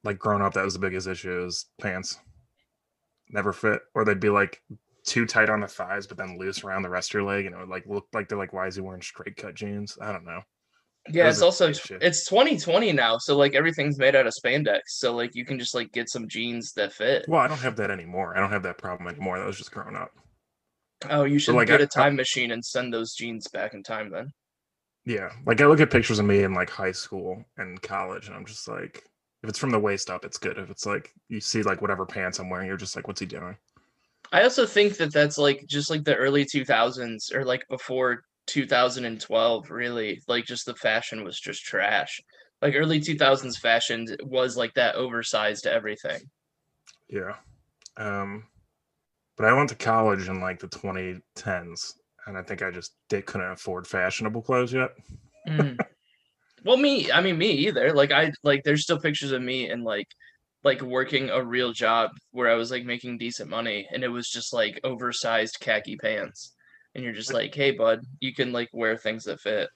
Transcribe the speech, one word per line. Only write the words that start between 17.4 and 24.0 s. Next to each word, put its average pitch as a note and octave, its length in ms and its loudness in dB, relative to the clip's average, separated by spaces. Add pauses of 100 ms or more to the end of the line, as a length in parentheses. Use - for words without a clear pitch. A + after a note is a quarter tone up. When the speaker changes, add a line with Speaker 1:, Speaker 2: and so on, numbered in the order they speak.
Speaker 1:
I C3 80 4
don't D3+ 100 -2
have B2+ 180 -4
that G2+ 140 -2
anymore. F2+ 460 -6
I F#2+ 40 2
don't G2 120 2
have G2+ 100 -2
that F2+ 160 -8
problem F2+ 300 -8
anymore. F2+ 300 -6
That F#2 80 -6
was G2 120 -6
just - 140 -16
growing - 240 -12
up. - 160 -10 (1000)
Speaker 2:
Oh, D3 140 4
you C#3+ 140 4
Speaker 1:
But, - 20 6
Speaker 2:
should C3 160 4
Speaker 1:
like, A#2+ 100 8
Speaker 2:
get C#3+ 140 8
Speaker 1:
I, D3 40 8
Speaker 2:
a C#3 40 -2
time C#3+ 240 6
Speaker 1:
I C#3+ 40 0
Speaker 2:
machine B2+ 360 -2
and A#2 120 -6
send B2 300 -4
those A2+ 200 -4
jeans A2+ 340 -10
back G#2 260 -6
in G2+ 80 -16
time G#2+ 280 -8